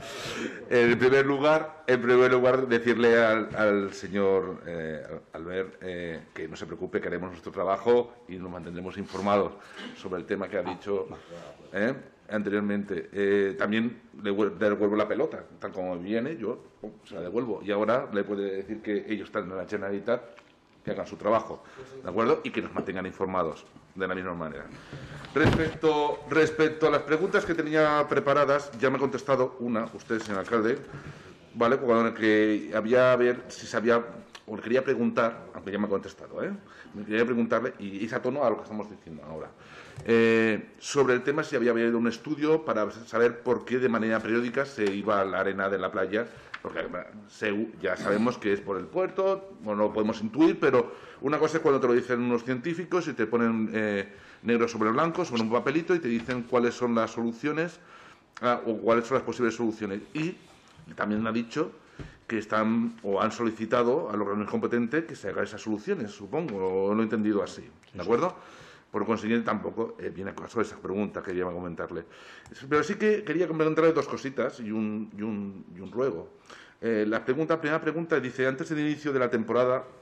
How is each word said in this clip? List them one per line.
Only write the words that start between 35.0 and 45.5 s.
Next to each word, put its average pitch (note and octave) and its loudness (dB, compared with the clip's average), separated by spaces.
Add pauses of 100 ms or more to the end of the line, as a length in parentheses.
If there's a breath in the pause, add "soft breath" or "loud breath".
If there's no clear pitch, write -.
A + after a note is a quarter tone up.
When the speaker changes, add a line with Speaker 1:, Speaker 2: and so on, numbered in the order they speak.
Speaker 1:
aunque F#2+ -10
ya G#2 -2
me G#2+ 0
ha G2 -2
contestado, F#2+ -6
¿eh? F3 -4 (440 loud breath)
Me G#2 -10
quería A2 2
preguntarle, A#2 0
y G2 -8
es A#2 -6
a B2 -4
tono C3+ -2
a A#2 6
lo G#2 2
que - -10
estamos G#2+ -10
diciendo E2+ -16
ahora, D#2 -12 (560 loud breath)
eh, A2+ 4
sobre B2+ 2
el B2 2
tema D3 0
si D3 -4
había A#2+ 4
habido A#2 2
un A#2 2
estudio D3+ 0
para G#2+ 0
saber A#2 0
por A#2 0
qué A#2+ 0
de B2+ 2
manera A2 2
periódica A#2 0
se G#2+ -2
iba G2+ 0
a F#2+ 4
la F#2 -2
arena G2 0